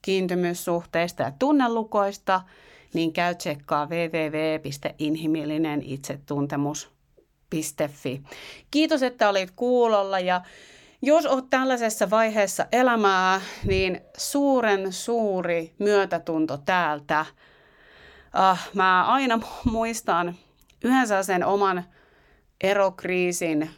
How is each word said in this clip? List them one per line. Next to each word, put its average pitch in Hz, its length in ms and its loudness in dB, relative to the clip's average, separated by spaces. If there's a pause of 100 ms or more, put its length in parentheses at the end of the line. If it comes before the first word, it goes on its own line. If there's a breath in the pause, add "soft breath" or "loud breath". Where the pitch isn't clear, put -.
kiintymyssuhteista 175 1200 -2
ja 127 160 -4
tunnelukoista, 220 1000 0 (540 loud breath)
niin 165 180 0
käy 175 220 0
tsekkaa 147 540 -4
W 170 40 -6
W 165 380 -4
W 156 320 -2
piste 143 360 -8
inhimillinen 156 840 -2
itsetuntemus 143 1080 -6 (600)
piste 156 380 -4
fi. 139 340 -8 (480 loud breath)
Kiitos, 302 320 2
että 247 260 2
olit 190 280 0
kuulolla, 220 640 2
ja 180 200 0 (640 loud breath)
jos 294 240 4
oot 262 240 0
tällaisessa 240 600 0
vaiheessa 214 600 2
elämää, 196 680 4 (240 loud breath)
niin 190 360 0 (160)
suuren 226 760 0
suuri 185 880 -2
myötätunto 170 760 0
täältä. 151 680 0 (1080 soft breath)
Ah, 185 420 2
mä 185 300 4
aina 247 320 2
mu-, - 340 -4
muistan 214 640 -2 (500 soft breath)
yhden 226 400 2
sen 180 200 0
oman 190 400 2 (760 soft breath)
erokriisin 180 1160 0